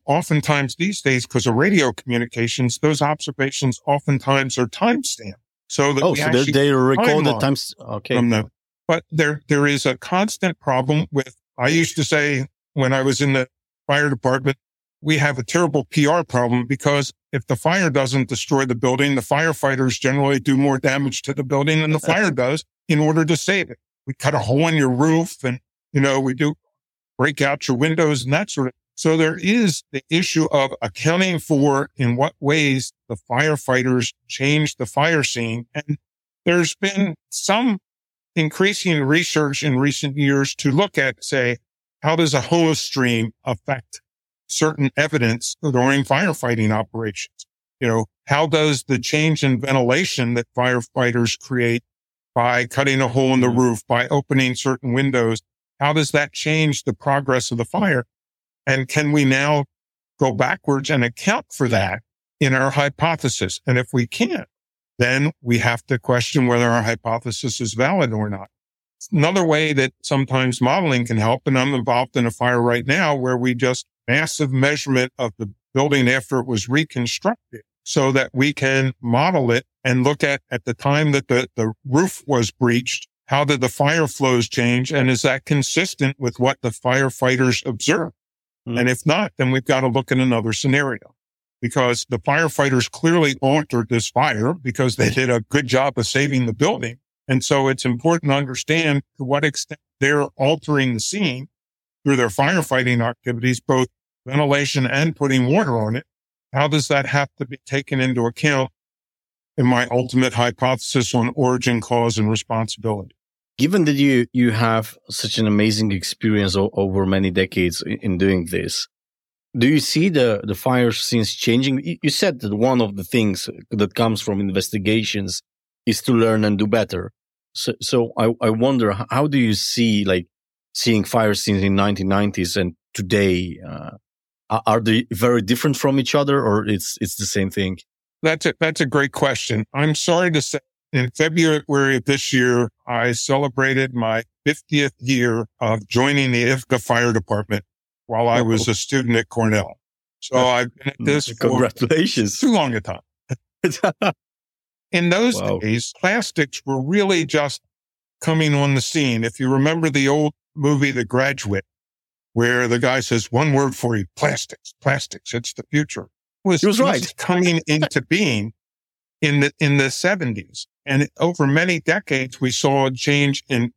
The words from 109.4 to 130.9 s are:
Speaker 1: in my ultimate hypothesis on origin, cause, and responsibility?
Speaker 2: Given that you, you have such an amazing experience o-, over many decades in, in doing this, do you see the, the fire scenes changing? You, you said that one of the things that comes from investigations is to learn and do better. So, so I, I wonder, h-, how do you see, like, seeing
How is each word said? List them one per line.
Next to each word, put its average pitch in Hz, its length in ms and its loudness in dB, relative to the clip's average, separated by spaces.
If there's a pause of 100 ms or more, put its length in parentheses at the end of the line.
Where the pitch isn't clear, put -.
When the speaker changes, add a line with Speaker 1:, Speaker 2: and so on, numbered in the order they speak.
Speaker 1:
in 131 100 2
my 123 240 4
ultimate 123 440 0
hypothesis 123 800 0
on 120 200 0
origin, 123 460 0
cause, 117 360 0
and 107 140 0
responsibility? 110 840 -4 (440)
Speaker 2:
Given 170 260 2
that 147 80 2
you, 139 400 2
you 123 200 2
have 113 440 0 (140)
such - 280 -6
an 110 80 2
amazing 107 460 2
experience 98 640 -2
o-, 98 160 0
over 98 340 0
many 95 240 0
decades 90 520 -2
in, - 160 -8
in 95 200 -4
doing 92 280 2
this, 90 420 -6 (680)
do 120 120 4
you 147 120 4
see 160 280 0
the, 123 360 2
the 104 100 -4
fire 123 380 0
scenes 110 420 -2
changing? 131 500 0
You, 165 180 -8
you 147 80 0
said 156 300 -2
that 104 140 -4
one 123 260 2
of 101 160 -2
the 95 80 -8
things 107 440 -2 (220)
that 101 240 -2
comes 113 260 0
from 101 200 -4
investigations 101 1040 -2 (440)
is 113 160 0
to 135 100 0
learn 113 320 4
and 104 140 2
do 104 80 0
better. 101 460 -2 (400)
So, - 280 -6
so 120 360 0
I, 113 240 2
I 117 100 2
wonder, 113 400 2
h-, 101 200 -4
how 135 180 0
do 139 100 0
you 113 160 2
see, 107 500 0
like, 92 220 0 (460)
seeing 110 320 0